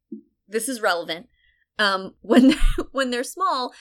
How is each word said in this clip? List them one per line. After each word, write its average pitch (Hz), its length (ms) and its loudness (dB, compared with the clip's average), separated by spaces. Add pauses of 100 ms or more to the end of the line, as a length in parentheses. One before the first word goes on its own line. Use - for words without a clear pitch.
(480)
this 226 220 -6
is 240 120 -8
relevant. 170 460 -4 (500)
Um, 190 400 -2
<laughs> - 40 -20
when 254 280 6
they're, - 420 2
when 254 200 -4
they're 247 120 -4
small, 294 580 -4